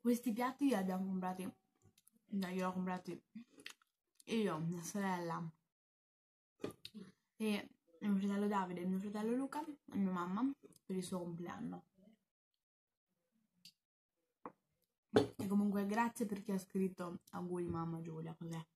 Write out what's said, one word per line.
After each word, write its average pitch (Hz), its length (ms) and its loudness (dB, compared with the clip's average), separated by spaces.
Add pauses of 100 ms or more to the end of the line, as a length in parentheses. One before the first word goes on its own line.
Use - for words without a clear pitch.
Questi 240 240 4
piatti 254 360 2
li 262 60 8
abbiamo 190 320 2
comprati, 185 400 -2 (800)
dai, 185 280 0
io 185 80 2
l'ho 185 80 2
comprati 180 500 -2 (1040)
io, 202 320 2
mia 170 220 -2
sorella 175 640 -2 (1900)
e 214 340 -2 (300)
mio 202 160 4
fratello 202 320 2
Davide, 180 380 0
mio 190 140 2
fratello 208 360 0
Luca 269 300 0
e - 320 -8
mia 196 120 4
mamma 185 400 2 (360)
per 190 100 -4
il 185 80 0
suo 185 160 -4
compleanno. 175 640 -6 (3250)
E - 360 4
comunque 202 400 4
grazie 226 400 0
per 202 160 -4
chi 202 120 -2
ha 190 40 2
scritto 185 640 -2 (120)
"Auguri 175 360 -2
mamma 165 340 -2
Giulia", 165 320 -8
cos'è? 165 320 -8 (100)